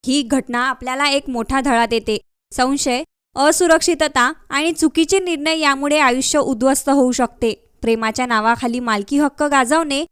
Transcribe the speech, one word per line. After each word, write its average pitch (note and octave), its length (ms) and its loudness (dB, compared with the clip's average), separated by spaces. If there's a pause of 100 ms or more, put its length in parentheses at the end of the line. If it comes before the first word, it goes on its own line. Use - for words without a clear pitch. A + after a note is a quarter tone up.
ही C#4 140 0
घटना A#3+ 380 -2
आपल्याला B3+ 500 -2
एक C#4 200 -2
मोठा B3+ 320 -4
धडा A#3 240 2
देते. A3+ 320 -2 (340)
संशय, C4 520 -2 (320)
असुरक्षितता D4+ 960 2 (180)
आणि D4+ 220 -2
चुकीचे D#4+ 480 0
निर्णय D#4+ 380 -2
यामुळे D4 420 0
आयुष्य C4 400 2
उद्ध्वस्त C4 500 0
होऊ C4+ 220 4
शकते. A#3 420 -2 (280)
प्रेमाच्या A3+ 440 -2
नावाखाली A#3 540 0
मालकी A3+ 400 -2
हक्क D4 240 0
गाजवणे C#4+ 680 0